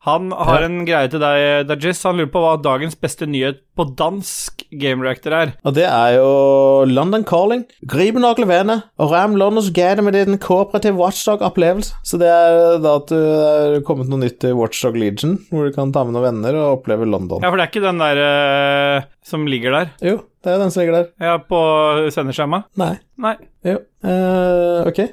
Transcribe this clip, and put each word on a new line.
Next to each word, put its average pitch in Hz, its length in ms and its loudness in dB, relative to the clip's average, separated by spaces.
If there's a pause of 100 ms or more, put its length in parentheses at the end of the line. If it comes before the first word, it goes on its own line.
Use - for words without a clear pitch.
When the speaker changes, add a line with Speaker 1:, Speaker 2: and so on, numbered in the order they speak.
Speaker 1:
han 180 300 -2
har 160 300 0
Speaker 2:
Ja. 165 40 -2
Speaker 1:
en 175 220 -6
greie 151 200 0
til 151 120 -4
deg, 143 480 0
Dajis. 151 340 -4
Han 180 160 -2
lurer 151 140 -4
på 175 100 0
hva 160 180 2
dagens 143 360 -2
beste 151 320 -8
nyhet 139 320 -4 (180)
på 170 80 -2 (100)
dansk - 680 -6 (160)
Game 131 240 -2
Reactor 139 280 -4
er. 156 220 0 (100)
Speaker 2:
Og 139 120 0
det 165 100 2
er 120 300 2
jo 135 720 4
London 175 360 0
Calling. 208 420 0 (200)
Grip 175 300 0
nok 240 240 2
levende 202 420 0 (160)
og 151 140 0
ram 196 240 2
Londons 202 340 0
gate 180 320 2
med 202 120 2
din 196 260 0
kooperative 196 580 0
watchdog-opplevelse. 190 960 0 (100)
Så - 140 -6
det 170 100 4
er 170 520 6
da 151 160 2
at 143 120 -4
du 165 80 -2
er 151 680 2
kommet 135 280 -4
noe 135 100 -2
nytt 123 240 -2
i 127 100 2
Watchdog 117 440 -2
Legion, 110 400 -2 (140)
hvor 151 180 -2
du - 60 -6
kan 139 160 -2
ta 135 120 0
med 120 100 -4
noen 120 100 0 (180)
venner 127 140 -2
og 143 280 0
oppleve 113 220 -2
London. 92 380 -4
Speaker 1:
Ja, 180 80 0
for 185 60 0
det 165 100 0
er 214 120 -6
ikke 196 60 -2
den 180 140 -2
der, 147 180 0 (800)
eh, 139 40 -2 (220)
som 151 220 -6
ligger 127 260 -2
der? 156 200 -2 (100)
Speaker 2:
Jo, 196 160 0 (260)
det 180 100 -2
er 190 40 0
den 190 140 0
som 180 100 -2
ligger 170 220 2
der. 170 40 -4 (120)
Speaker 1:
Ja, 170 180 0
på 156 720 0
sendeskjema? 151 520 -4 (120)
Speaker 2:
Nei. 180 220 -4 (220)
Speaker 1:
Nei. 220 160 -4 (280)
Speaker 2:
Jo. 185 140 -2 (260)
Eh, 180 840 0
ok. 196 260 -2